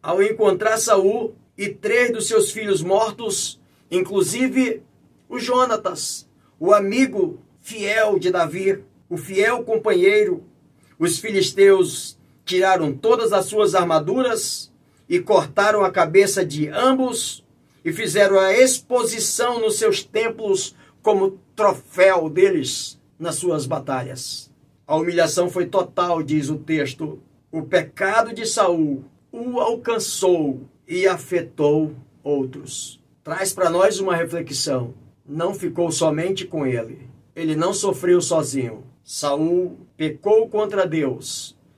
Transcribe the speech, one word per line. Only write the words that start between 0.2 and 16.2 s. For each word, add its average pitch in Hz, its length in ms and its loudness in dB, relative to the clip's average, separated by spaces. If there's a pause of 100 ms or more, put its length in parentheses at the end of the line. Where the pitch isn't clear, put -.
encontrar 214 560 2
Saul 202 560 2 (240)
e 202 100 -4
três 233 420 0
dos 220 160 -4
seus 147 240 2
filhos 202 320 -2
mortos, 208 800 -2 (300)
inclusive 214 920 0 (460)
o 247 100 -8
Jonatas, 247 880 -2 (320)
o 180 140 4
amigo 202 720 2 (180)
fiel 214 580 0
de 180 120 0
Davi, 180 520 -2 (240)
o 170 120 -8
fiel 214 460 0
companheiro, 202 760 2 (560)
os 170 200 0
filisteus 196 1000 2 (260)
tiraram 185 480 2
todas 226 400 0
as 190 140 0
suas 208 280 0
armaduras 185 1000 0 (360)
e 175 120 0
cortaram 202 640 2
a 185 60 0
cabeça 185 540 4